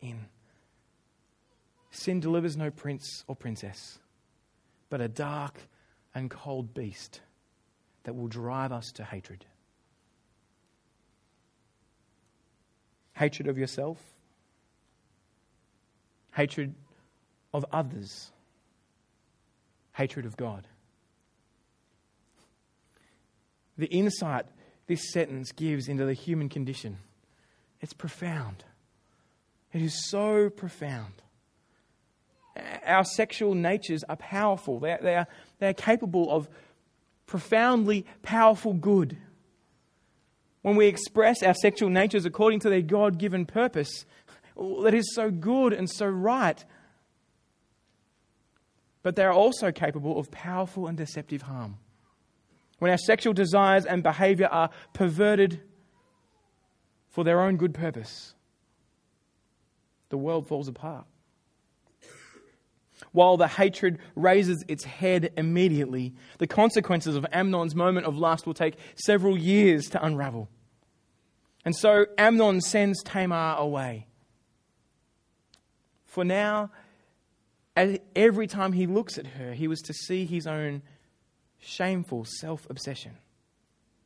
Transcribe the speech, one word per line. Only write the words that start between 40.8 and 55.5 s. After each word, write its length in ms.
express 540
our 120
sexual 360
natures 360
according 360
to 80
their 120
God-given 640
purpose, 600
that 100
is 220
so 160
good 400
and 180
so 160
right. 600
But 120
they 80
are 80
also 400
capable 480
of 120
powerful 560
and 100
deceptive 460
harm. 340
When 100
our 80
sexual 360
desires 520
and 160
behaviour 460
are 240
perverted 680